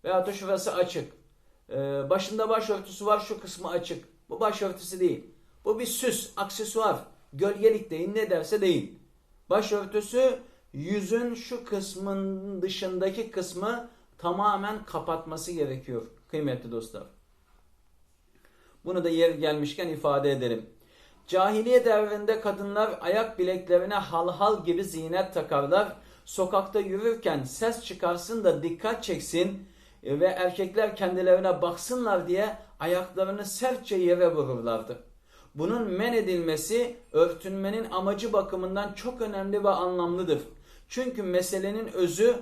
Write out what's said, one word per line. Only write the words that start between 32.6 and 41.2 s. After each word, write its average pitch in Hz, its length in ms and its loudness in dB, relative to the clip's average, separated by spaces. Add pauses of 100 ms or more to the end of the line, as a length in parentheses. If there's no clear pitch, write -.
ayaklarını 185 680 -2
sertçe 247 500 -2
yere 175 400 6
vururlardı. 120 680 -2 (520)
Bunun 202 360 -2
men 220 220 0
edilmesi 185 840 0 (140)
örtünmenin 190 800 0
amacı 196 420 -2
bakımından 190 600 -2
çok 240 280 -8
önemli 202 420 -2
ve 202 60 6
anlamlıdır. 180 720 0 (500)
Çünkü 247 340 -4